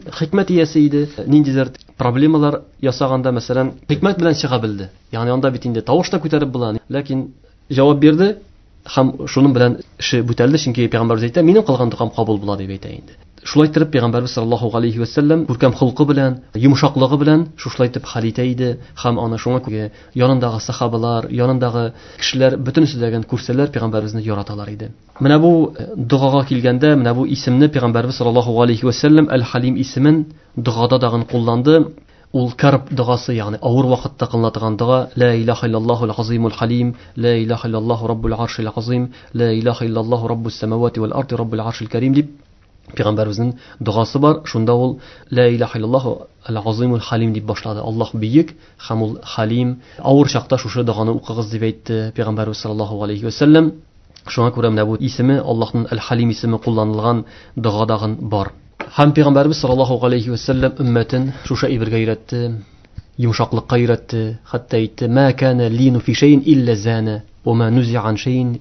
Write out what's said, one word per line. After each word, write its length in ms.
хикмәт 320
иясе 280
иде. 280
Ниндидер 460
проблемалар 640
ясаганда, 540
мәсәлән, 380
хикмәт 320
белән 180
чыга 200
белде. 300
Ягъни 200
анда 200
бит 140
инде 160
тавыш 300
та 80
күтәреп 320
була, 260
ләкин 360
җавап 300
бирде 380
һәм 420
шуның 300
белән 200
эше 240
бүтәлде, 400
чөнки 240
Пәйгамбәрбез 400
әйтә, 160
«Минем 200
кылган 260
догам 200
кабул 280
була», 180
дип 140
әйтә 240
инде. 260
Шулай 240
итеп, 240
Пәйгамбәрбез 460
саллаллаһу 340
алейхи 300
ва 40
сәлләм 440
күркәм 260
холкы 320
белән, 300
йомшаклыгы 640
белән 220
шушылай 320
итеп 160
хәл 220
итә 180
иде 220
һәм 240
аны 160
шуңа 300
күрә 240
янындагы 480
сахабалар, 640
янындагы 640
кешеләр 340
бөтенесе 460
дә 100
күрсәләр, 480
Пәйгамбәрбезне 480
яраталар 480
иде. 200
Менә 220
бу, 360
э, 200
догага 500
килгәндә, 480
менә 180
бу 140
исемне 400
Пәйгамбәрбез 480
саллаллаһу 480
алейхи 220
ва 80
сәлләм 340
Әл-Халим 480
исемен 500
догада 440
дагын 260
кулланды. 720
Ул 200
карб 380
догасы, 440
ягъни 280
авыр 260
вакытта 380
кылына 260
торган 260
дога, 380
«Ла 200
илаха 320
иллаллахул 500
азимул 320
халим, 460
ла 220
илаха 300
иллаллаху 400
раббул 260
аршил 420
азим, 380
ла 180
илаха 320
иллаллаху 420
раббус 280
самавати 440
вал 140
арди 220
раббул 260
аршил 260
карим», 260
дип 180
Пәйгамбәрбезнең 640
догасы 400
бар. 260
Шунда 280
ул 260
«Ла 160
илаха 320
иллаллаху 480
ал-азимул 560
халим» 340
дип 120
башлады. 340
«Аллаһ 340
бөек 420
һәм 140
ул 220
халим. 580
Авыр 320
чакта 280
шушы 260
доганы 280
укыгыз», 380
дип 140
әйтте 540
Пәйгамбәрбез 480
саллаллаһу 380
алейхи 220
ва 60
сәлләм. 400
Шуңа 240
күрә 180
менә 160
бу 140
исеме, 400
Аллаһның 520
Әл-Халим 400
исеме 280
кулланылган 640
дога 300
дагын 340
бар. 320
Һәм 180
Пәйгамбәрбез 480
саллаллаһу 420
алейхи 240
ва 80
сәлләм 460
өммәтен 480
шушы 200
әйбергә 360
өйрәтте, 560
йомшаклыкка 640
өйрәтте. 640
Хәтта 320
әйтте, 300
«Ма 260
кана 360
лину 300
фи 140
шәйин 320
илля 300
зана, 480
ва 80
ма 180
нузиа 320
ан 120
шәйин 460